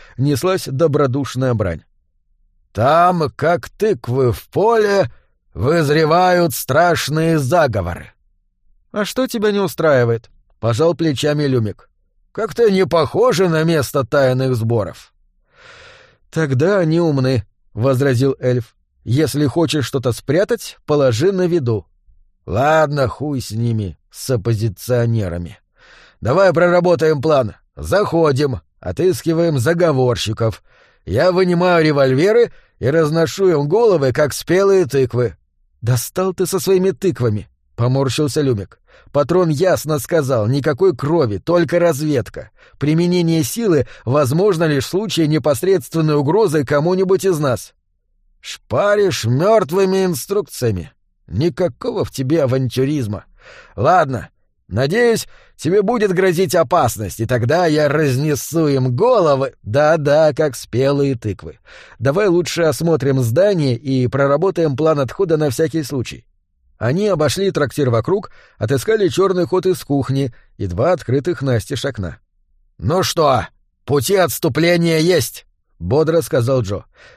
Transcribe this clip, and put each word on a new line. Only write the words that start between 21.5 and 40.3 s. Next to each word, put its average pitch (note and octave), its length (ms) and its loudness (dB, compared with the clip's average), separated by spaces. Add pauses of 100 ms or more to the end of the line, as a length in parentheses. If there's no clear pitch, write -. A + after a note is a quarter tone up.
«Ладно, C#3+ 640 0
хуй D3 320 -6
с - 100 -12
ними, A2 480 -4 (120)
с - 200 -14
оппозиционерами. A2+ 1300 -2 (600)
Давай F3 320 2
проработаем E3+ 720 2
план. C3+ 320 2 (200)
Заходим, D3 840 0 (180)
отыскиваем D#3+ 800 0
заговорщиков. B2+ 1040 0 (440)
Я D3 260 2
вынимаю F3+ 520 2
револьверы D#3 680 2 (260)
и A#2 100 -2
разношу E3 600 0
им D3 200 0
головы, F3 440 2
как D3 220 0
спелые F#3+ 500 2
тыквы». B2 520 -2 (440)
«Достал D3+ 540 -2
ты F#3 120 -2
со F#3 140 -4
своими F#3+ 300 2
тыквами», A#2+ 580 -2 (340)
поморщился C3+ 600 0
Люмик. A#2 360 -2 (320)
«Патрон E3 380 2
ясно D#3 500 0
сказал: C3 480 0